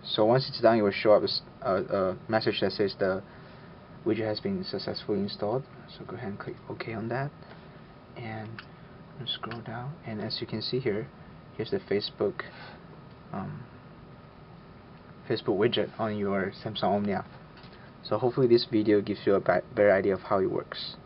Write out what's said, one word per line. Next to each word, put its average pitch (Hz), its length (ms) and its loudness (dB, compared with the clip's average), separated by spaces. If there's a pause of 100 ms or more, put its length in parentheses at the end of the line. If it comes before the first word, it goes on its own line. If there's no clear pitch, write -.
so 107 220 4
once 127 220 6
it's - 120 -8
done, 113 180 8
it 104 40 4
will 101 100 6
show 107 220 8
up 98 80 8
a - 20 0
s-, - 160 -2 (220)
a, 92 120 2
a 95 420 0 (120)
message 110 320 2
that 98 120 2
says 101 260 0
the 95 240 2 (800)
widget 110 220 0
has 107 140 -2
been 92 220 -2
successfully 101 560 -4
installed. 104 460 -2 (240)
So - 160 -16
go - 120 -10
ahead 117 120 -8
and 101 100 -8
click - 180 -10 (120)
OK 110 240 -8
on 113 160 -6
that, 135 220 -2 (840)
and 110 480 -10 (600)
scroll 117 380 -8
down, 123 320 -8 (120)
and 107 140 -6
as 110 220 -6
you 113 40 -6
can 110 140 -4
see 123 180 -2
here, 113 300 -2 (480)
here's - 140 -4
the 98 100 0
Facebook, - 600 -2 (920)
um, 101 320 -8 (1600)
Facebook 107 300 0
widget 104 400 2
on 107 200 -2
your 98 340 -2 (100)
Samsung - 220 -4
Omnia. 101 400 0 (800)
So 107 140 -2
hopefully 123 280 4
this 117 240 8
video 107 300 6
gives 101 240 -4
you 101 100 6
a 92 60 4
be-, - 340 2
better 104 180 8
idea 98 200 4
of 92 80 0
how 98 200 0
it 95 100 2
works. - 560 -6